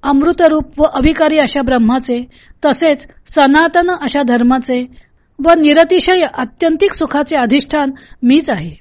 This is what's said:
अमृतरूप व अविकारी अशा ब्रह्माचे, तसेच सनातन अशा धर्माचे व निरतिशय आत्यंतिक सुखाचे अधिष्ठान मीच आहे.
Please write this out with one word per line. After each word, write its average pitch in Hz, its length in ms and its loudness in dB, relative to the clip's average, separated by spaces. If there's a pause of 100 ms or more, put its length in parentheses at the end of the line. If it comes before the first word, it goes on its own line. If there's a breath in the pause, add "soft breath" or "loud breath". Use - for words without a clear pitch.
अमृतरूप 311 760 0
व 294 40 2
अविकारी 311 540 0
अशा 285 240 -2
ब्रह्माचे, 247 640 -2 (380 soft breath)
तसेच 294 420 0 (180)
सनातन 320 640 2 (120)
अशा 285 220 -2
धर्माचे 247 640 0 (600 soft breath)
व 330 60 4
निरतिशय 330 720 4 (120)
आत्यंतिक 330 600 -2
सुखाचे 294 420 -4
अधिष्ठान 277 560 -2 (320 loud breath)
मीच 277 260 2
आहे. 170 320 -6